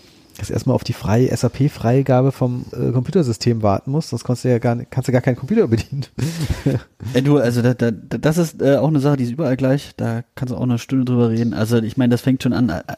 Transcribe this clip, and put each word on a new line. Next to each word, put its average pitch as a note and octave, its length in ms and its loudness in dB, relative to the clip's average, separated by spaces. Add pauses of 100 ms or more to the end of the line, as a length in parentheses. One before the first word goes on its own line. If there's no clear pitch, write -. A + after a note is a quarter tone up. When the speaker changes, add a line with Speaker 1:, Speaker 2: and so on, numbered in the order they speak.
(380)
Speaker 1:
dass - 100 -8
erstmal B2 260 0
auf - 100 -2
die - 100 -4
freie A#2 360 2
S-A-P-Freigabe C3 1000 2
vom, B2 400 -4
äh, B2+ 200 -2
Computersystem B2 720 0
warten G2+ 280 0
musst, D3+ 180 -2
sonst - 160 -6
kannst B2 200 -2
du C3 60 2
ja A#2+ 80 4
gar A#2 160 0
ni-, A#2+ 140 -6
kannst - 200 -4
du B2+ 40 2
gar B2 80 4
keinen B2 160 2
Computer G3 320 2
bedienen. C3 380 -2 (500)
<laughs> B2+ 580 -4
Speaker 2:
Ey, B2+ 80 2
du, D3 160 4
also A#2+ 220 2
da, B2 140 2
da, A#2 160 0
das C#3 480 -2
ist, E3+ 240 -2
äh, C#3 140 4
auch B2 120 2
eine D3+ 120 2
Sache, C#3+ 180 2
die B2+ 60 -2
ist A#2+ 80 -2
überall B2+ 260 -2
gleich, C3 400 0
da A2+ 240 -4 (120)
kannst B2 180 -6
du G2+ 40 -6
auch G2+ 60 -4
eine B2 160 0
Stunde C3 260 -2
drüber A#2+ 240 2
reden. A2+ 240 0
Also A2 300 0
ich G#2+ 160 -4
meine, B2 120 2
das A#2+ 120 2
fängt C3 200 0
schon A#2+ 120 0
an, A2 160 0
äh, E2+ 120 -4 (140)